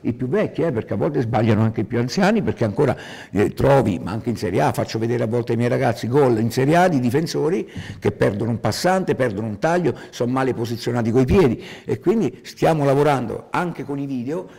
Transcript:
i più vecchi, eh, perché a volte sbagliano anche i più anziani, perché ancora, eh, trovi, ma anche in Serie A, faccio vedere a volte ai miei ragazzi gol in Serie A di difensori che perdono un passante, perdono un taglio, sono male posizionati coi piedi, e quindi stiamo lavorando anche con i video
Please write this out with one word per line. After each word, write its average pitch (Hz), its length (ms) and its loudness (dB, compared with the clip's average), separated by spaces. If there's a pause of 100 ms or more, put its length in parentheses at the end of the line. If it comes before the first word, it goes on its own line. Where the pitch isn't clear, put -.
i 123 100 -2
più 123 160 -6
vecchi, 160 340 -2
eh, - 80 0
perché 110 220 -4
a 107 40 -2
volte 143 260 0
sbagliano 113 400 2
anche 113 180 0
i 107 40 -2
più 117 140 -4
anziani, 196 420 0
perché 107 220 -2
ancora, 110 340 0 (360)
eh, 90 200 2
trovi, 131 460 4
ma 85 140 -6
anche 113 180 -4
in 113 60 -2
Serie 101 240 -2
A, 139 120 2
faccio 113 280 -4
vedere 120 240 0
a - 20 0
volte 117 260 -2
ai 113 60 0
miei 120 100 2
ragazzi 127 380 0
gol 123 320 4
in 113 140 0
Serie 139 240 2
A 180 100 6
di 151 140 2
difensori 147 680 0 (300)
che 107 140 0
perdono 117 380 0
un 110 100 -2
passante, 175 560 0
perdono 113 320 -2
un 104 100 -6
taglio, 165 400 0 (120)
sono 123 200 -2
male 131 240 0
posizionati 117 560 -2
coi 127 140 4
piedi, 147 360 4 (240)
e - 140 -4
quindi 185 440 0
stiamo 151 420 0
lavorando 135 640 2
anche 160 340 -4
con 139 140 -6
i 139 80 -6
video 139 420 -6 (100)